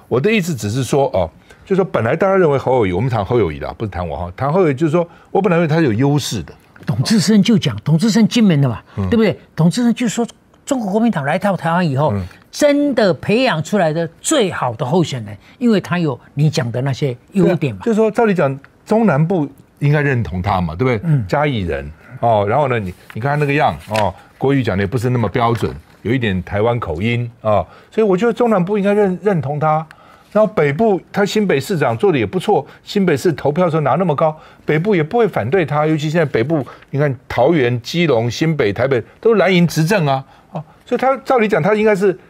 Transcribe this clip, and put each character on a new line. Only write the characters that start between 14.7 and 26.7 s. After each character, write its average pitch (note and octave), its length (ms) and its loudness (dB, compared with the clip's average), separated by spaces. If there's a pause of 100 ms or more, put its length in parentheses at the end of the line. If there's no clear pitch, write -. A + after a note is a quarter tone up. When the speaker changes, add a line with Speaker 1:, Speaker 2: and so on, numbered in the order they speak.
Speaker 2:
的 A#2 140 -6
候 D#3+ 180 2
选 B2+ 220 -6
人， G2+ 100 -14 (220)
因 A#3+ 120 2
为 G#3 80 4
他 F3 200 -2
有 D3+ 200 -2 (140)
你 D3+ 160 2
讲 B2 240 -2
的 B2 80 -4
那 C#3 100 -2
些 C3 240 -4 (180)
优 F3+ 240 2
点 C3+ 180 -4
嘛。 F#2 100 -14
Speaker 1:
对 A#3 80 0
啊， - 0 -
就 - 0 -
是 G#3 40 0
说， A3 140 2
照 A#3 140 2
理 G#3+ 80 2
讲， C#3+ 260 0 (280)
中 A3 180 2
南 D#3+ 240 2
部 E3+ 180 0 (340)
应 C#3+ 120 2
该 D3+ 80 2
认 C#3 220 0
同 F#2 180 -6
他 G2 220 0
嘛， D#2+ 120 -4
对 E2+ 40 -10
不 B2+ 60 0
对？ B2+ 260 0
Speaker 2:
嗯。 C#3+ 180 2
Speaker 1:
嘉 D3+ 180 0
义 C3+ 120 -2
人 D2 340 -6 (280)
哦， G#2+ 280 2
然 A#2 100 0
后 D3 100 0
呢， A#2+ 100 0
你， F#2 160 -6 (180)
你 A2 80 -10
看 C#3 120 0
他 D3 40 0
那 D3+ 80 0
个 C#3 80 0
样 C#3 240 0 (140)
哦， G#2 240 0 (240)
国 C3+ 160 0
语 C3+ 80 0
讲 G#2+ 120 -2
的 G2 80 0
也 G2+ 40 0
不 F#2+ 100 -4
是 B2 140 -2
那 B2 80 0
么 A2+ 100 0
标 A#2 240 0
准， G#2+ 180 -2 (300)
有 G2 100 -4
一 C3+ 80 0
点 G2 260 -2
台 G2+ 180 -4
湾 A#2 180 0